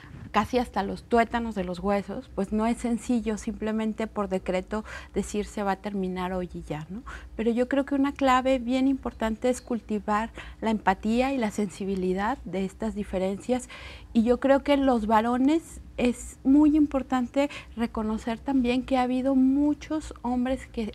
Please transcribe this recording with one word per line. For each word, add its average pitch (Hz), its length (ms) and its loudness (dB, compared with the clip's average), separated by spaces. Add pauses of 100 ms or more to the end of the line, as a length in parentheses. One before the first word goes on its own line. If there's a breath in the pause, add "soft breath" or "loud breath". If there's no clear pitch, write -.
(320 loud breath)
casi 214 260 0
hasta 214 240 -2
los 196 220 -6
tuétanos 233 500 2
de 190 100 -2
los 180 140 -6
huesos, 202 560 -2
pues 196 180 -4
no 214 140 2
es 233 100 0
sencillo 226 600 -2
simplemente 220 680 -4
por 202 220 -4
decreto 185 560 -2 (300 loud breath)
decir 202 320 -2
se - 160 -8
va 196 100 0
a 190 40 -2
terminar 185 580 -4
hoy 180 180 -4
y 170 80 -10
ya, 156 300 -8
¿no? 220 140 -12 (320 loud breath)
Pero 233 160 0
yo 247 160 0
creo 277 180 0
que 285 80 -2
una 277 180 2
clave 262 460 2
bien 254 280 0
importante 240 600 -2
es 247 140 -2
cultivar 214 720 -2 (280 loud breath)
la 214 100 0
empatía 220 640 2
y 269 60 -2
la 214 140 0
sensibilidad 196 920 -2
de 190 220 -4
estas 208 280 -6
diferencias. 202 760 -4 (420 loud breath)
Y 226 120 4
yo 240 140 4
creo 277 240 4
que 285 120 2
en 277 100 4
los 233 220 2
varones 247 720 2 (180)
es - 460 -2
muy 294 320 8
importante 277 720 2 (260 loud breath)
reconocer 220 640 -2
también 254 440 2
que 254 160 0
ha 247 40 4
habido 254 320 0
muchos 294 840 2
hombres 247 460 -2
que 220 280 -6